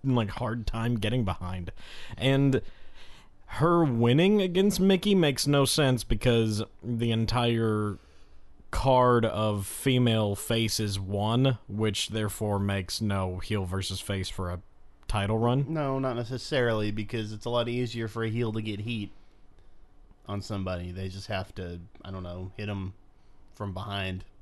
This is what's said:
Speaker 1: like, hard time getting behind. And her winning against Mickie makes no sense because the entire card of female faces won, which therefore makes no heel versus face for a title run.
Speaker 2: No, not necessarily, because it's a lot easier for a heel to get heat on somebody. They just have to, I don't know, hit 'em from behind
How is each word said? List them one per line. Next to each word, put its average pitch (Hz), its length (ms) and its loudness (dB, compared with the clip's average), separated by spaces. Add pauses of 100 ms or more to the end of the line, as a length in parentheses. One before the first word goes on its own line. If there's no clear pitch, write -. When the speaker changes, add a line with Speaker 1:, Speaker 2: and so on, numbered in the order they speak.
Speaker 1:
like, 120 260 2
hard 117 380 -4
time 117 320 0
getting 110 260 0
behind. 90 460 -4 (460)
And 135 440 4 (840)
her 170 380 4
winning 143 580 6
against 190 380 2
Mickie 190 360 6
makes 147 320 4
no 143 180 6
sense 131 380 2
because 113 600 2 (200)
the 117 280 0
entire 113 880 2 (720)
card 123 560 6
of 104 420 0
female 113 680 2
faces 110 640 -2
won, 107 580 2 (100)
which 107 420 -2
therefore 104 500 -2
makes 98 420 -2
no 95 380 -2
heel 101 260 -2
versus 95 340 -4
face 95 300 -6
for 90 220 -6
a 90 100 -8 (480)
title 107 280 0
run. 120 300 2
Speaker 2:
No, 143 320 -2
not 131 160 -2
necessarily, 117 760 0
because 107 420 -6
it's 107 120 -12
a 120 40 -4
lot 120 180 0
easier 117 400 -4
for 113 160 -4
a 113 60 -2
heel 113 240 -2
to 110 80 -2
get 104 180 -6
heat 107 320 -6 (1120)
on 101 160 -6
somebody. 92 520 -6
They 95 160 -8
just 98 180 -12
have 98 280 -6
to, 87 260 -10 (240)
I 98 60 -12
don't 92 120 -10
know, 92 320 -10
hit 104 140 -8
'em 98 240 -6 (600)
from 101 200 -8
behind 95 500 -6 (180)